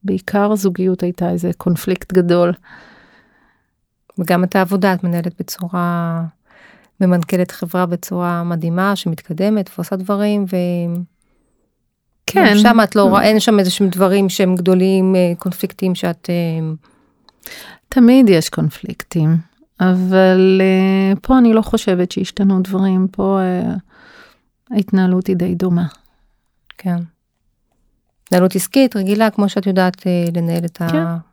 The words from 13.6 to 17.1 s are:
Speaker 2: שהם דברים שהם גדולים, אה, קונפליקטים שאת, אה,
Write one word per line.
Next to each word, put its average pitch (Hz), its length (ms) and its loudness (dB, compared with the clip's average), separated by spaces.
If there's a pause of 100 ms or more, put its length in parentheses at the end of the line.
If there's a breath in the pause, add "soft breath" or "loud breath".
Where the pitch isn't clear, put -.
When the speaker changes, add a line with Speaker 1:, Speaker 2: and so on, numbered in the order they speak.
Speaker 2:
שהם 196 180 0
דברים 190 400 2
שהם 185 260 0
גדולים, 185 600 2
אה, 180 240 2
קונפליקטים 185 560 -4
שאת, 170 340 -6
אה, 165 400 -4 (1200 loud breath)